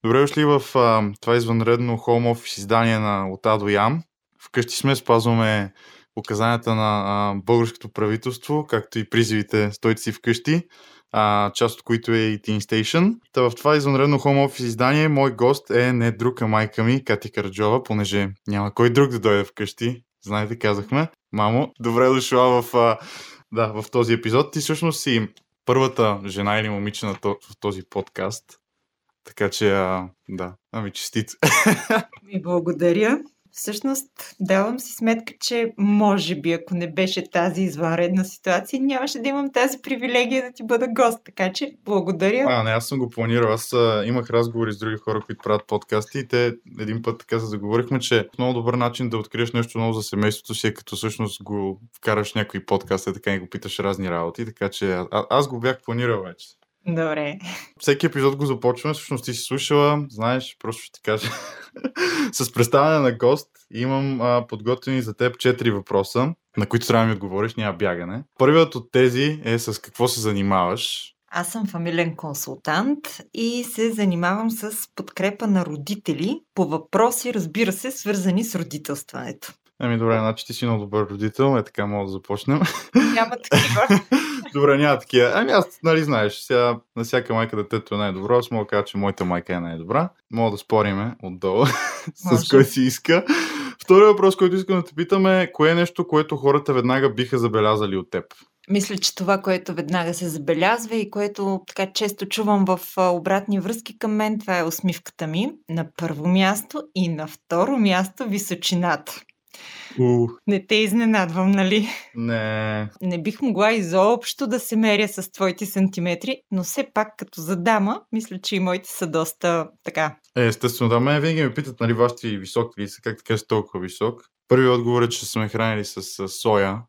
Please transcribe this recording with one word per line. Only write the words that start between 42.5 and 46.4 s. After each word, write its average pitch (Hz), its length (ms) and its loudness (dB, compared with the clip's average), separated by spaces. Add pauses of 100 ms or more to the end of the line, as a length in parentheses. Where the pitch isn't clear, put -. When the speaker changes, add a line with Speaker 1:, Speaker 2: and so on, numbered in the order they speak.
Speaker 1:
не, 110 80 0
аз 117 180 0
съм 139 100 -4
го 120 120 -2
планирал. 117 420 2
Аз, 110 200 -4
а, 117 340 4
имах 120 240 -2
разговори 117 420 0
с 101 60 -8
други 110 180 -4
хора, 107 300 -4
които - 180 -12
правят 107 220 0
подкасти 107 520 -4
и 127 100 -8
те 120 260 2 (260)